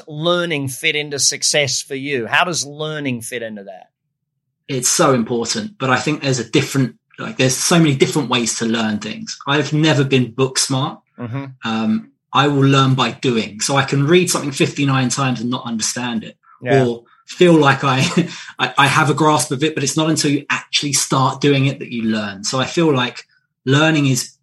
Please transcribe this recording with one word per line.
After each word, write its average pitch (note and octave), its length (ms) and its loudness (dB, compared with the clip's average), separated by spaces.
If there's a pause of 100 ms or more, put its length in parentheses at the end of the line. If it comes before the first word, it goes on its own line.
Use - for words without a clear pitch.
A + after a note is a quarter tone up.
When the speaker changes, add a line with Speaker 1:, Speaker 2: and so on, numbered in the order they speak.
Speaker 1:
learning D#3+ 600 -2
fit D3+ 280 -2
into D3 220 -6
success C#3 640 0
for - 120 -12
you? C3+ 320 -4
How C#3+ 180 4
does D#3+ 200 -4
learning D3 580 -6
fit A#2 200 -10
into G#2+ 220 -10
that? F#2 260 -20 (760)
Speaker 2:
It's B2+ 220 -2
so D3 260 4
important, A#2 640 -4
but C3 120 -2
I B2 80 2
think D3+ 240 -2
there's C3+ 160 0
a A2 100 -6
different, C3+ 480 0 (220)
like, A#2 180 -10
there's C3 200 2
so F3+ 220 2
many D3+ 180 4
different C#3 340 2
ways A#2+ 300 0
to A#2 60 -2
learn A2 340 0
things. - 360 -10 (100)
I've C#3 260 0
never D3+ 320 4
been C3 280 2
book C3 260 -2
smart. C3+ 420 -2 (180)
Speaker 1:
Mm-hmm. B2 260 -8 (200)
Speaker 2:
Um, A2 480 -2 (200)
I C3+ 140 2
will C#3+ 160 2
learn C3+ 320 4
by B2 160 0
doing. G#2+ 500 -2
So C#3 160 0
I C3+ 80 2
can C#3 220 0
read F3 240 4
something C#3+ 220 -4
fifty-nine C3+ 560 0
times B2+ 320 -2
and A#2+ 100 -4
not B2+ 160 -6
understand A#2 560 -6
it, - 160 -16 (240)
Speaker 1:
Yeah. C3 220 2
Speaker 2:
or A#2+ 200 -4 (220)
feel F3 280 4
like C#3 300 4
I, C3 140 2 (460)
<laughs> - 160 -18
I, C3 180 -2
I C#3 80 6
have C#3+ 240 2
a D3 40 2
grasp D3+ 360 2
of C#3 140 -4
it, D#3 100 0
but C#3 100 -4
it's C3+ 120 -2
not D#3+ 120 2
until D3+ 220 0
you C#3+ 200 -2
actually - 420 -4
start C3+ 480 0
doing C#3 260 4
it C#3 140 -2
that - 120 -12
you A#2 120 -6
learn. G#2 400 -4
So C3+ 160 -2
I B2 60 -2
feel D#3+ 280 2
like B2 300 -2 (400)
learning D3 420 4
is B2+ 360 -2